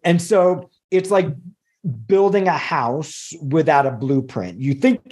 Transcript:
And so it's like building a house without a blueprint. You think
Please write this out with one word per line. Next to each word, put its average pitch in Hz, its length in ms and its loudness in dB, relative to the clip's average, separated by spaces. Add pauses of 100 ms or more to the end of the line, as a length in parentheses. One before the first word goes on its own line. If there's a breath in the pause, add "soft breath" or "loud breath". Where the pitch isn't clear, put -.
And 170 180 2
so 180 480 2 (220)
it's 185 180 0
like 185 200 2 (760)
building 196 420 2
a 160 100 0
house 143 840 -4
without 143 460 2
a 131 60 -2
blueprint. 123 680 -4
You 135 140 0
think 254 260 2 (120)